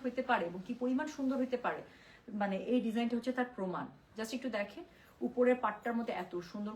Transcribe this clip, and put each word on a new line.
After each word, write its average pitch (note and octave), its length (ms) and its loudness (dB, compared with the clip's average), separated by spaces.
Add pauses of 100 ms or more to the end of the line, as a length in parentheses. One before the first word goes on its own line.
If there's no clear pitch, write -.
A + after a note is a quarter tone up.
হইতে B3+ 180 0
পারে A3 240 4
এবং F3 200 -6
কি B3 80 -4
পরিমাণ B3+ 320 2 (100)
সুন্দর C4+ 200 0
হইতে B3 200 0
পারে, E3 240 0 (520)
মানে, G3+ 240 2
এই A#3+ 240 2
ডিজাইনটা A#3 360 2
হচ্ছে A#3+ 160 0
তার B3 120 0 (120)
প্রমাণ। F3 300 -2 (300)
Just A3+ 180 -4
একটু B3+ 140 -4 (100)
দেখেন, G3+ 260 -4 (360)
উপরের B3 440 6
পাটটার A3+ 340 0
মধ্যে A3+ 140 -2
এত F3+ 200 -6 (200)
সুন্দর G#3 240 -4